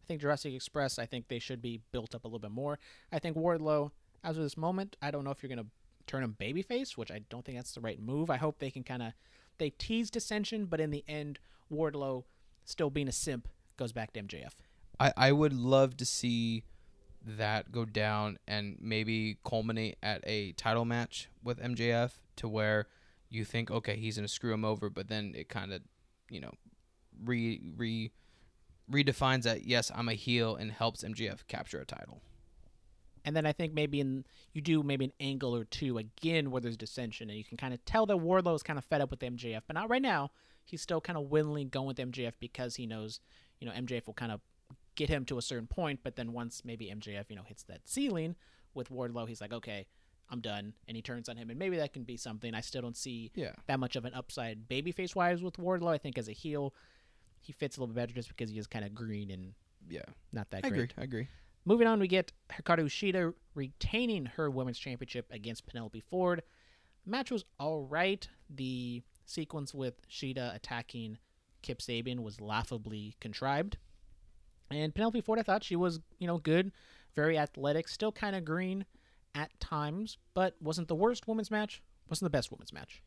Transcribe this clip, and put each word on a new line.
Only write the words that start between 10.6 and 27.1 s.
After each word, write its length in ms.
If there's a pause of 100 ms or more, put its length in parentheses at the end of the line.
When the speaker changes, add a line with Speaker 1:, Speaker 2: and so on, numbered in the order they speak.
Speaker 1:
but 140
in 100
the 160
end, 320 (340)
Wardlow 520 (400)
still 260
being 180
a 40
simp 360 (280)
goes 160
back 220
to 40
M 100
J 140
F. 140 (420)
Speaker 2:
I, 180
I 160
would 220
love 440
to 60
see 600 (580)
that 480
go 140
down 540 (100)
and 320
maybe 640
culminate 580
at 240
a 260
title 340
match 420 (160)
with 160
M 160
J 160
F 260 (180)
to 120
where 400 (400)
you 160
think, 260
"Okay, 260
he's 200
gonna 100
screw 280
him 100
over," 260
but 180
then 280
it 140
kinda, 320 (480)
you 100
know, 140 (680)